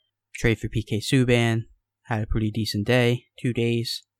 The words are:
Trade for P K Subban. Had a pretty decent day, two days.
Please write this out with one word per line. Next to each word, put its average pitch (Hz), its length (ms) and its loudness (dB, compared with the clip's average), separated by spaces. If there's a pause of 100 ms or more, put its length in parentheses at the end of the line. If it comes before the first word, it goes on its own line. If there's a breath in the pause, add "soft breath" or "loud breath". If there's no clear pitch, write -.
(340)
Trade 113 240 0
for 110 120 -8
P 110 120 -2
K 107 160 -4
Subban. 117 680 2 (400)
Had 110 180 -2
a 110 40 -4
pretty 110 240 -2
decent 107 360 -4
day, 120 380 2 (140)
two 123 140 -4
days. 117 500 -2 (180)